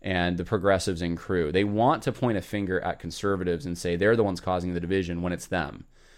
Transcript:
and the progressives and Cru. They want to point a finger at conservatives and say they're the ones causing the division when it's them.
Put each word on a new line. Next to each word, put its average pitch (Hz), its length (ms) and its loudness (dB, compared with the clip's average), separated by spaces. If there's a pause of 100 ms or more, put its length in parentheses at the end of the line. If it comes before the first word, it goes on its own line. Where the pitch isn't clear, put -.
and 90 360 0
the 87 60 -4
progressives 92 600 2
and 85 120 0
Cru. 82 360 0
They 95 120 4
want 110 400 2
to 131 80 0
point 113 280 0
a - 20 -2
finger 95 400 -2
at - 180 -4
conservatives 90 680 -2
and 87 100 -4
say 87 180 0
they're 101 200 4
the 113 80 4
ones 95 160 0
causing 90 340 -2
the 87 60 -2
division 87 420 -2
when 90 100 0
it's 85 140 -6
them. 80 400 -4 (320)